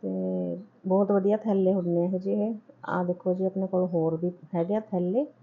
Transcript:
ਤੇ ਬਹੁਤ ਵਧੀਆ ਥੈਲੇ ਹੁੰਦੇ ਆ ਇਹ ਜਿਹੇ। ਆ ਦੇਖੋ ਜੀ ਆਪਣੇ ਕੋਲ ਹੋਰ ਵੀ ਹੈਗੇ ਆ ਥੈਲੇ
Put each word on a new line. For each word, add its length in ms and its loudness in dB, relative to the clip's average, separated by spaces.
ਤੇ 540 -4
ਬਹੁਤ 240 2
ਵਧੀਆ 280 4
ਥੈਲੇ 340 2
ਹੁੰਦੇ 260 2
ਆ 60 2
ਇਹ 140 -2
ਜਿਹੇ। 340 -2
ਆ 160 -2
ਦੇਖੋ 300 -2
ਜੀ 120 0
ਆਪਣੇ 220 -2
ਕੋਲ 200 0
ਹੋਰ 300 0
ਵੀ 140 -2
ਹੈਗੇ 200 0
ਆ 40 2
ਥੈਲੇ 340 0